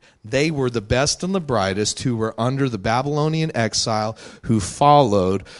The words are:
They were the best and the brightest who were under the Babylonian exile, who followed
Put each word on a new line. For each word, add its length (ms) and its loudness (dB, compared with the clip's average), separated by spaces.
They 260 0
were 200 -2
the 100 -4
best 440 -2
and 120 -2
the 60 -2
brightest 640 -2
who 120 -2
were 240 -4
under 300 0
the 80 -6
Babylonian 760 -2
exile, 640 -2
who 180 0
followed 800 4